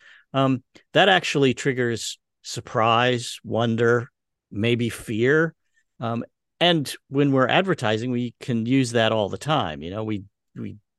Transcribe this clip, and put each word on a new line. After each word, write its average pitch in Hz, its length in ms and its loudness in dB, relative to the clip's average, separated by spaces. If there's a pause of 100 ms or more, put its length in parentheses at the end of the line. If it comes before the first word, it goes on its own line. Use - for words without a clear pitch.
(320)
um, 135 300 0 (320)
that 185 160 6
actually 147 420 2
triggers 120 640 -4 (220)
surprise, 120 1040 0
wonder, 117 680 0 (400)
maybe 117 380 -2
fear. 135 640 0 (460)
Um, 117 240 -6 (360)
and 165 320 2 (160)
when 139 240 2
we're 131 140 4
advertising, 127 640 0
we 120 300 -4
can 117 240 -2
use 127 280 2
that 110 200 4
all 107 160 0
the 95 100 -6
time. 95 440 -4
You 85 80 -10
know, 107 140 -8
we, 104 200 -6 (320)
we 104 200 -12 (220)